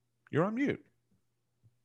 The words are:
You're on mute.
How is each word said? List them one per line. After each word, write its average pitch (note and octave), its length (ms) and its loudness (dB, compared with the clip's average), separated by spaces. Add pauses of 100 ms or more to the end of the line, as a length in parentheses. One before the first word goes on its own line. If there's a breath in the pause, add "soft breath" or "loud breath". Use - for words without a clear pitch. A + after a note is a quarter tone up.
(300)
You're D#3 140 2
on A3 100 -2
mute. C4 260 -2 (1040)